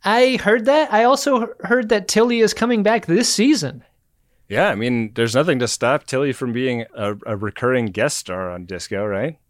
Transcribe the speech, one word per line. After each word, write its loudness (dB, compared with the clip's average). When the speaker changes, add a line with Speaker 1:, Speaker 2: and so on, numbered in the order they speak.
Speaker 1:
I 4
heard 2
that. 2
I 4
also 2
he-, -2
heard 0
that 0
Tilly 2
is 2
coming 0
back 2
this 2
season. 0
Speaker 2:
Yeah, 2
I -2
mean, -2
there's 0
nothing 2
to 0
stop -2
Tilly -2
from -6
being -2
a, -4
a -4
recurring -2
guest -2
star -8
on -10
Disco, -6
right? -4